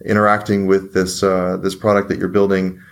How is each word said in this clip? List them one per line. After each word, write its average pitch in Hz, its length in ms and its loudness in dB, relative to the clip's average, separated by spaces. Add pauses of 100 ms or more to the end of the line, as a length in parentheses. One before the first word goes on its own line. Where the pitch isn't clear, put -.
interacting 104 640 0
with 95 260 0
this, 92 300 -2
uh, 92 400 0
this 92 120 -4
product 101 360 0
that 98 80 -2
you're 95 100 -4
building, 95 500 0 (140)